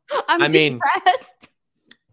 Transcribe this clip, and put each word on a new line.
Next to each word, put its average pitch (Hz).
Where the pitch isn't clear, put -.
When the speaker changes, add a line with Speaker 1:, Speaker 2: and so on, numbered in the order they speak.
Speaker 1:
<laughs> -
I'm 330
Speaker 2:
I 294
mean, 156
Speaker 1:
depressed. 359